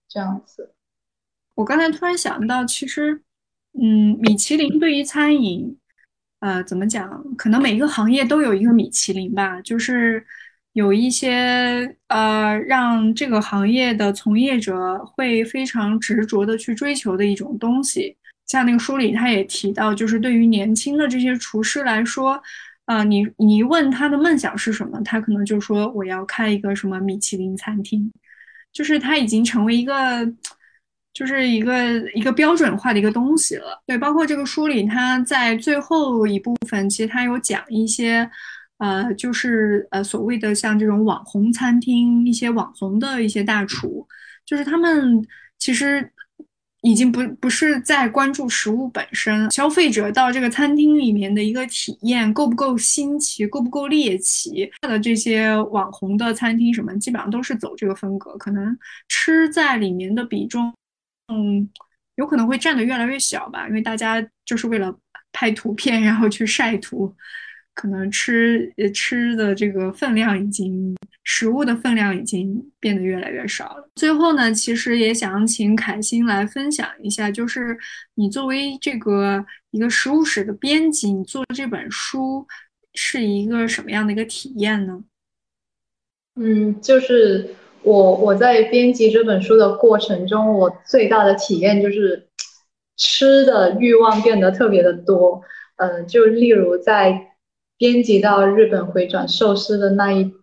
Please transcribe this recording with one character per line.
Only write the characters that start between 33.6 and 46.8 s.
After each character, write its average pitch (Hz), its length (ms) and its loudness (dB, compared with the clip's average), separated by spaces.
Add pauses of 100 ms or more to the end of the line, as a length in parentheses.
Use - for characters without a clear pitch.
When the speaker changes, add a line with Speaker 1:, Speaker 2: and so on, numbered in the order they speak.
Speaker 2:
对， 247 140 -4
包 285 140 0
括 320 120 2
这 294 120 -2
个 277 100 -4
书 302 220 -2
里 220 180 0
他 254 380 0
在 240 320 0
最 285 240 0
后 277 440 0
一 208 140 0
部 240 160 -4 (140)
分， 196 200 -2
其 202 100 -4
实 220 100 -2
他 247 160 -2
有 247 160 -2
讲 - 280 -4
一 220 160 -2
些， 233 460 -2 (480)
呃， 202 360 -2
就 247 180 -6
是， 214 580 0
呃， 196 140 -4
所 214 180 -6
谓 226 160 -2
的 214 160 -2
像 214 240 0
这 214 80 2
种 208 180 2
网 - 200 -2
红 208 280 0
餐 240 280 2
厅， 240 440 2
一 240 80 2
些 240 160 -2
网 226 300 -2
红 196 220 -2
的 262 200 -2
一 220 80 0
些 208 140 -2
大 208 220 0
厨， - 420 -8 (380)
就 294 120 -4
是 285 80 -4
他 311 140 -2
们 269 480 2 (320)
其 254 160 -2
实 277 380 -2 (720)